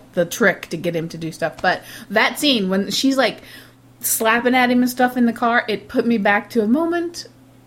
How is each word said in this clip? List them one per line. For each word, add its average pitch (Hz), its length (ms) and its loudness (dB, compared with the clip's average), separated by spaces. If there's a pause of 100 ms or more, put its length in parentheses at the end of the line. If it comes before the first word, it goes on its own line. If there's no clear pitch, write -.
(140)
the 175 120 0
trick - 440 0
to 175 80 -8
get 170 180 -4
him 165 140 -4
to - 80 -12
do 160 140 -8
stuff. 156 300 -4
But 180 200 0 (300)
that 247 280 0
scene, 240 300 2
when 196 220 0
she's, 269 260 0
like, 233 200 0 (640)
slapping 233 560 0
at 247 140 4
him 247 140 4
and 247 80 2
stuff 247 260 0
in 247 80 4
the 226 80 2
car, 233 340 0
it 202 220 -6
put 240 160 0
me 233 140 2
back 202 320 2
to 233 100 0
a 208 60 0
moment 339 580 0 (420)